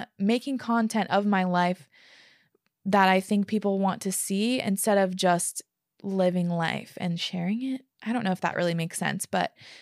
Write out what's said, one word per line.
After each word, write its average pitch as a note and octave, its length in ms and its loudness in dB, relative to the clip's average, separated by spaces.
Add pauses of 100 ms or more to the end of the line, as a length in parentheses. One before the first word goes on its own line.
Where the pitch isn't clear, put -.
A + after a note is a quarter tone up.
(180)
making A#3+ 400 0
content A3+ 520 0
of G3+ 140 2
my G3+ 200 2
life F3+ 440 0 (960)
that G3 240 4
I F#3+ 120 4
think G3+ 260 0
people G3+ 320 0
want G3 240 -2
to F#3+ 100 -4
see A3 480 -2
instead G3+ 380 2
of F#3 180 2
just F3+ 460 0 (400)
living F3+ 480 0
life E3+ 480 -4
and E3+ 200 -2
sharing F#3 440 -4
it. C4 180 -4 (240)
I G#3+ 80 -2
don't A#3+ 120 -2
know F#3+ 80 0
if F#3 100 -6
that - 140 -2
really E3+ 180 0
makes E3+ 240 -4
sense, D3+ 260 -2
but - 300 -2 (280)